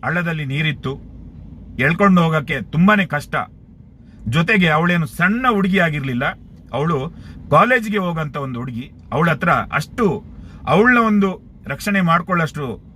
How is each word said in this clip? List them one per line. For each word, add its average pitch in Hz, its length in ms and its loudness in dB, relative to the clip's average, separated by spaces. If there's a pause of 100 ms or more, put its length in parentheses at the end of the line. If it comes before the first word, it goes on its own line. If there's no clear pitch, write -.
ಹಳ್ಳದಲ್ಲಿ 160 400 -2
ನೀರಿತ್ತು, 139 560 -4 (760)
ಎಳ್ಕೊಂಡು 175 420 4
ಹೋಗಕ್ಕೆ 151 400 0
ತುಂಬಾನೇ 190 440 4
ಕಷ್ಟ. 147 300 -6 (920)
ಜೊತೆಗೆ 170 400 2
ಅವಳೇನು 165 380 2
ಸಣ್ಣ 202 440 0
ಹುಡುಗಿ 196 300 2
ಆಗಿರ್ಲಿಲ್ಲ, 139 440 0 (500)
ಅವಳು 147 360 -2 (420)
ಕಾಲೇಜ್ಗೆ 214 460 4
ಹೋಗಂತ 165 400 -4
ಒಂದು 131 220 -6
ಹುಡುಗಿ. 123 320 -10 (200)
ಅವಳ 165 180 2
ಹತ್ರ 160 200 0
ಅಷ್ಟು, 151 760 0 (440)
ಅವಳನ್ನ 233 300 4
ಒಂದು 202 440 2 (260)
ರಕ್ಷಣೆ 196 340 -2
ಮಾಡ್ಕೊಳ್ಳೋಷ್ಟು 165 800 0 (140)